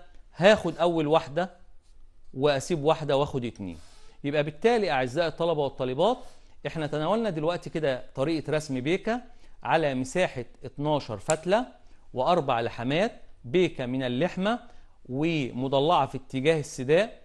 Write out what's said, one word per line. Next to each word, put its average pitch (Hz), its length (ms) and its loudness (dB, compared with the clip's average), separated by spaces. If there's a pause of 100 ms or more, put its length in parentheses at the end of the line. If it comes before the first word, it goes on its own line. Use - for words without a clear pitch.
(360)
هاخد 190 420 6
اول 165 300 2
واحدة 160 420 2 (840)
واسيب 139 500 2
واحدة 147 340 2
واخد 139 280 0
اتنين. 95 320 -8 (460)
يبقى 147 200 0
بالتالي 202 480 2
اعزائي 135 360 0
الطلبة 165 340 0
والطالبات، 139 560 0 (500)
احنا 151 200 -4
تناولنا 185 420 -2
دلوقتي 160 400 -4
كده 135 340 -2 (120)
طريقة 147 360 -2
رسم 143 300 -2
بيكا 190 400 0 (420)
على 143 320 2
مساحة 131 500 -2 (180)
اتناشر 139 540 -2
فتلة 175 480 0 (480)
واربع 135 480 2
لحمات 139 500 0 (320)
بيكا 143 420 0
من 131 180 -2
اللحمة 175 560 0 (500)
ومضلعة 139 1000 2
في 139 100 -8
اتجاه 139 420 2
السداء. 151 640 0